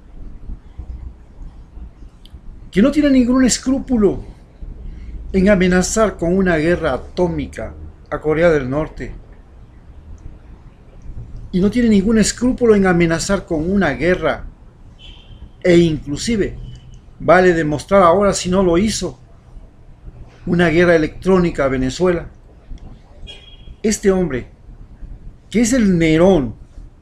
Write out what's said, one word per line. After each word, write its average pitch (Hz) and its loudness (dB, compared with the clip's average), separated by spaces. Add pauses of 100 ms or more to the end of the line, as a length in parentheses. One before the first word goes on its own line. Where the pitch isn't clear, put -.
(2750)
que 185 2
no 269 4
tiene 294 2
ningún 262 4
escrúpulo 240 0 (1080)
en 190 4
amenazar 185 2
con 175 0
una 185 2
guerra 156 0
atómica 139 -6 (360)
a 143 -8
Corea 156 2
del 143 2
Norte, 143 -6 (2500)
y 185 -2
no 202 2
tiene 233 2
ningún 214 4
escrúpulo 233 0
en 196 4
amenazar 170 0
con 160 -4
una 190 0
guerra, 143 -2 (1160)
e 180 4
inclusive, 156 0 (640)
vale 175 4
demostrar 160 2
ahora 185 4
si 180 -6
no 190 2
lo 170 2
hizo, 196 -2 (1300)
una 175 2
guerra 170 4
electrónica 165 0
a - 0
Venezuela. 135 -2 (1500)
Este 208 0
hombre, 160 -2 (1000)
que 214 0
es 233 2
el 202 4
Nerón 160 4 (460)